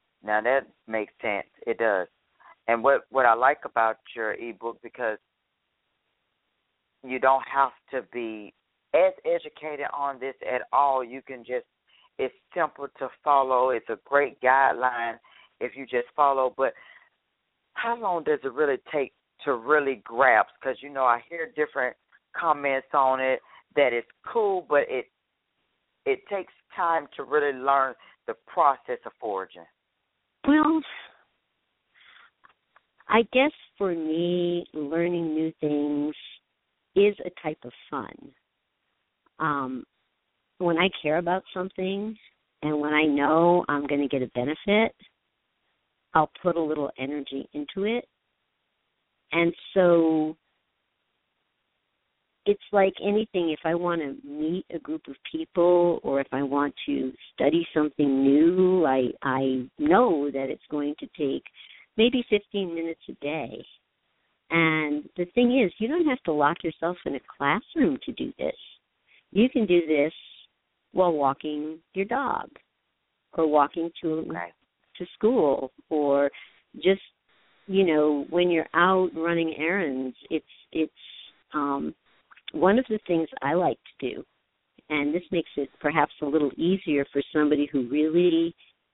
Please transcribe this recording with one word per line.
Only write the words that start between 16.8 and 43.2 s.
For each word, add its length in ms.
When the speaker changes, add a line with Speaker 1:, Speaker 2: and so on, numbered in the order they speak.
Speaker 1:
how 260
long 240
does 200
it 80
really 260
take 200
to 100
really 500
grasp? 460
'Cause, 200
you 100
know, 140
I 240
hear 280
different 400
comments 580
on 260
it 220
that 160
it's 180
cool, 380
but 260
it, 220
it 220
takes 240
time 400
to 80
really 280
learn 420
the 80
process 580
of 160
foraging. 460
Speaker 2:
Well, 340
I 140
guess 200
for 160
me, 800
learning 640
new 260
things 540
is 300
a 60
type 220
of 80
fun. 440
Um, 440
when 200
I 100
care 160
about 240
something 640
and 180
when 140
I 100
know 640